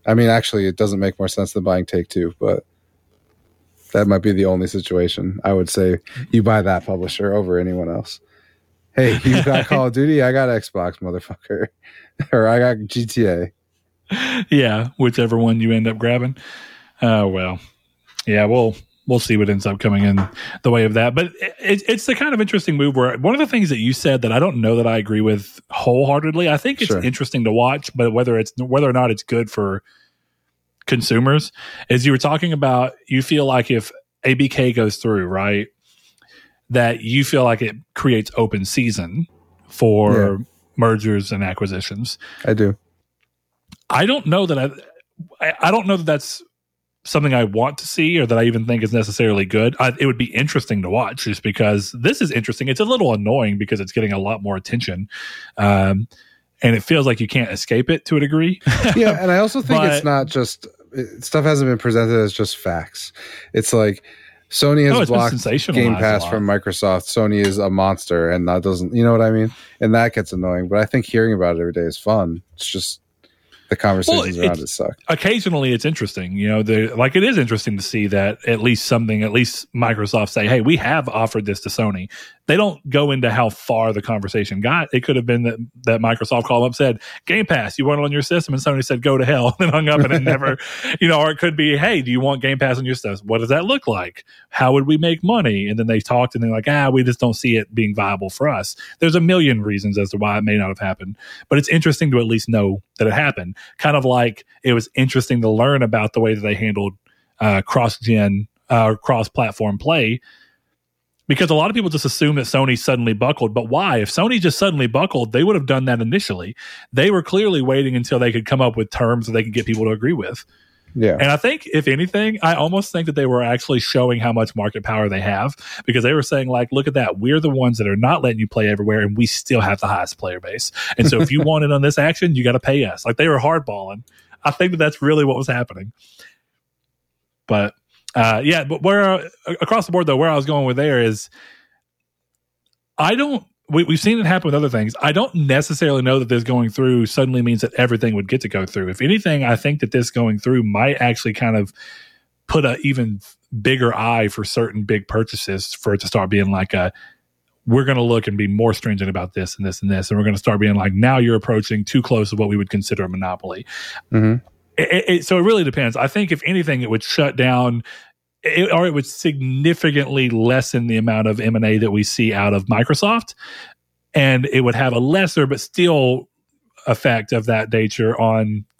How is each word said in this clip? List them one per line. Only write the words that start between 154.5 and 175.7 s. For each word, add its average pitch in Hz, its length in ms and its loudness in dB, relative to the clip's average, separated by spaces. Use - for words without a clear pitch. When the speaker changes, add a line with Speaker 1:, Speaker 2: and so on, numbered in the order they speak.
Speaker 2:
big 101 240 -2
purchases, 107 640 -6
for - 200 -4
it 98 80 0
to 98 60 -8
start 95 240 -2
being 101 180 2
like 95 240 -2
a, 90 180 -2
"We're 127 180 2
gonna 131 160 0
look 117 260 0
and 101 100 -4
be 104 100 0
more 107 260 2
stringent 98 360 -4
about 92 240 -6
this 92 220 -6
and 98 100 -6
this 95 180 -6
and 98 80 0
this." 92 180 -2
And 104 100 0
we're 104 60 2
gonna 104 120 0
start 104 220 0
being 104 160 4
like, 98 180 0
"Now 123 260 4
you're 117 160 4
approaching 107 500 0
too 131 160 2
close 110 320 0
of 104 60 -2
what 104 100 2
we 101 80 2
would 101 140 -2
consider 101 320 -2
a 90 60 -6
monopoly." - 580 -8
Speaker 1:
Mm-hmm. 113 340 2
Speaker 2:
It, - 120 0
it, 180 180 0
it, 170 160 2
so 185 120 2
it 175 60 4
really 208 200 4
depends. 127 320 -2
I 131 120 0
think 196 240 0
if 151 120 -4
anything, 160 380 -2
it 113 80 -4
would 110 140 0
shut 143 320 0
down, 123 480 2
it, 165 280 0
or 170 160 2
it 160 60 -2
would 143 120 -2
significantly 139 1200 0
lessen 117 580 2
the 113 100 0
amount 110 300 2
of 107 140 0
M 113 140 0
and 110 100 2
A 107 140 4
that 107 120 2
we 104 120 2
see 110 300 0
out 101 200 0
of 95 120 -2
Microsoft. 160 680 0
And 135 340 4
it 131 140 2
would 120 140 2
have 131 180 0
a 117 60 2
lesser, 156 480 2
but 135 120 -2
still 143 680 2